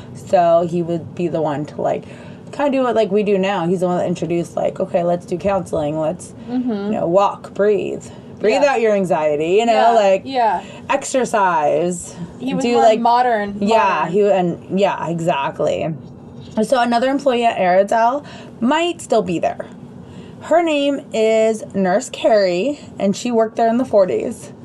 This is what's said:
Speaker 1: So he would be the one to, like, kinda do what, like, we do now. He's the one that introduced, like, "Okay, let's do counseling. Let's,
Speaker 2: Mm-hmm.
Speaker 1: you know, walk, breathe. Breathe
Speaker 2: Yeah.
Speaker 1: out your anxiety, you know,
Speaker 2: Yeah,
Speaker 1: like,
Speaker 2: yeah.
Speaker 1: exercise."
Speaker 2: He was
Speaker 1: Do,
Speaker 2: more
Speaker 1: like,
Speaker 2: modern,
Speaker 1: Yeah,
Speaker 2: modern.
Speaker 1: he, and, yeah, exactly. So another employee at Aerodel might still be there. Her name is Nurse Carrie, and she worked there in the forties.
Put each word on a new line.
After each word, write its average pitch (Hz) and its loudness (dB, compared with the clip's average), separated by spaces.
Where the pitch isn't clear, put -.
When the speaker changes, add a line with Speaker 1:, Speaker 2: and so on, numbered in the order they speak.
Speaker 1:
So 170 4
he 175 -2
would 165 -6
be 175 -2
the 160 -2
one 147 -2
to, - -8
like, - -2
kinda 285 0
do 262 2
what, 233 0
like, 214 2
we 208 2
do 196 2
now. 190 0
He's 180 2
the 180 2
one 180 0
that 139 0
introduced, 170 -4
like, - -2
"Okay, 185 0
let's 175 0
do 180 -4
counseling. 160 -2
Let's, 165 -6
Speaker 2:
Mm-hmm. 247 -4
Speaker 1:
you 202 -4
know, 175 -2
walk, 196 0
breathe. 196 0
Breathe 262 2
Speaker 2:
Yeah. 277 4
Speaker 1:
out 240 0
your 214 4
anxiety, 160 0
you 233 2
know, 233 4
Speaker 2:
Yeah, 220 4
Speaker 1:
like, 196 4
Speaker 2:
yeah. 233 0
Speaker 1:
exercise." 180 0
Speaker 2:
He 262 -4
was 269 -2
Speaker 1:
Do, 240 0
Speaker 2:
more 233 4
Speaker 1:
like, 220 6
Speaker 2:
modern, 233 2
Speaker 1:
Yeah, 202 2
Speaker 2:
modern. 170 -2
Speaker 1:
he, 202 4
and, 180 0
yeah, 180 0
exactly. 165 -2
So 240 2
another 240 2
employee 254 0
at - 2
Aerodel 214 2
might 330 0
still 220 0
be 175 -4
there. - -4
Her 330 2
name 285 0
is 220 2
Nurse 196 0
Carrie, 208 2
and 196 0
she 247 -6
worked 226 0
there 233 2
in 233 2
the 254 0
forties. 214 0